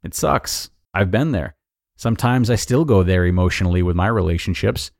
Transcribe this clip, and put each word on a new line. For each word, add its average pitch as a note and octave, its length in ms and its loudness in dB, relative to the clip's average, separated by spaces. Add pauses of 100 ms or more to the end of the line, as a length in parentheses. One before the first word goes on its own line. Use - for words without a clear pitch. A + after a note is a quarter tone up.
It - 100 -10
sucks. - 560 -4 (240)
I've F#2+ 160 2
been C3+ 220 0
there. D#2+ 240 -6 (400)
Sometimes A#2+ 520 0
I A#2+ 60 2
still B2+ 300 0
go G#2 180 4
there F2+ 240 2
emotionally F2+ 560 2
with F2+ 140 0
my F2+ 100 0
relationships. F#2+ 920 -2